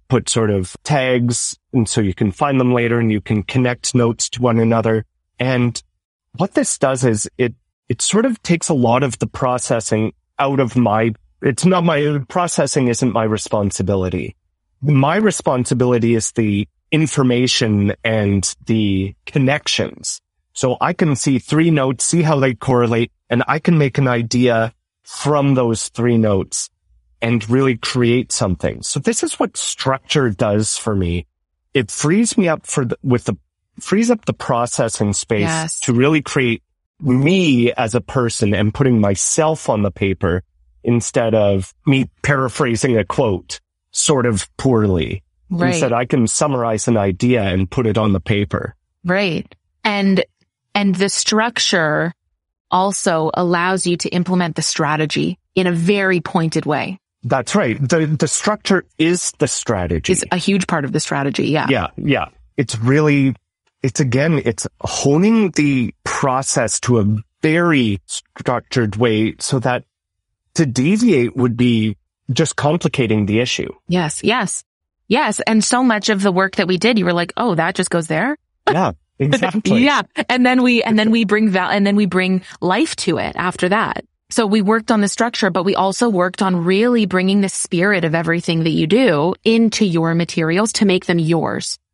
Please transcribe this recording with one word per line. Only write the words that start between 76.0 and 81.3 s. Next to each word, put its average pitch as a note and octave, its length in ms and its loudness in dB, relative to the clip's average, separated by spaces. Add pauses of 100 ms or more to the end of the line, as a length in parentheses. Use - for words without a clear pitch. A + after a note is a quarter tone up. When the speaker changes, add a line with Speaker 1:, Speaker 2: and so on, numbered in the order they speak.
Speaker 2:
of G3 120 0
the G3+ 100 2
work F#3+ 240 0
that F#3 120 0
we F#3 100 0
did, A3 200 2
you F3+ 80 2
were F3 80 2
like, E3+ 220 -2
"Oh, G#3+ 200 0
that E3 200 0
just F#3 140 -2
goes E3 180 -2
there?" G#3 300 -2 (320)
Speaker 1:
Yeah, D#3 240 0 (120)
Speaker 2:
<laughs> - 140 -20
Speaker 1:
exactly. G#3+ 640 2
Speaker 2:
Yeah. C#4 200 2 (260)
And B3 160 2
then B3+ 180 4
we, B3 180 4
and A3 160 2
then A3 140 4
we A3+ 140 4
bring G#3 240 2